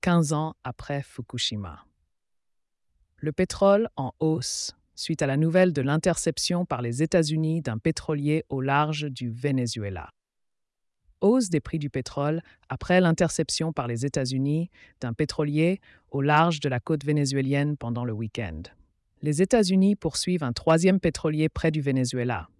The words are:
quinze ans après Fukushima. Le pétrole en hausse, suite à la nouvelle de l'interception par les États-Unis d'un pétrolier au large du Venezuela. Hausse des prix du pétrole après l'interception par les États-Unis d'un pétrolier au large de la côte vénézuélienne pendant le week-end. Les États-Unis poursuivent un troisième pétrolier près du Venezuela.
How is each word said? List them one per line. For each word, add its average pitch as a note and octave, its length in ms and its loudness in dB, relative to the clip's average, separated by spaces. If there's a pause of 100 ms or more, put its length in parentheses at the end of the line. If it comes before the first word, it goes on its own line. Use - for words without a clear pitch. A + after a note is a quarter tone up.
quinze E3+ 320 2
ans D#3 220 -2 (100)
après C#3 380 -8
Fukushima. G#2 840 -8 (1300)
Le D3+ 120 -4
pétrole G3+ 680 4
en C3 220 -4
hausse, - 580 -2 (200)
suite - 260 -4
à C#3+ 40 2
la C3+ 100 0
nouvelle E3+ 360 4
de C#3+ 100 -2
l'interception E3 840 0
par B2 180 -4
les A#2+ 180 -4
États-Unis D#3+ 640 0
d'un A2 160 -4
pétrolier D3+ 720 -2
au C3+ 120 -4
large D3 440 0
du B2 260 -6
Venezuela. A#2 800 -4 (1120)
Hausse A3 280 4
des E3 120 2
prix - 180 -6
du D3 120 -4
pétrole C#3+ 520 -2 (260)
après F3+ 320 2
l'interception E3 720 2
par C3 140 -4
les A#2+ 180 -2
États-Unis C#3 640 0 (320)
d'un A#2 120 -4
pétrolier D#3 680 0 (300)
au C#3 120 -4
large D3+ 360 4
de C#3+ 100 -2
la B2 120 -2
côte D3 240 -2
vénézuélienne C#3 720 0
pendant A#2+ 280 -4
le A#2+ 80 -4
week-end. G#2 500 -6 (600)
Les D3+ 200 0
États-Unis F#3+ 540 4
poursuivent E3 480 -4
un A#2+ 80 -2
troisième E3+ 460 4
pétrolier D#3 500 0
près - 220 0
du D3+ 100 -2
Venezuela. B2 680 -2 (120)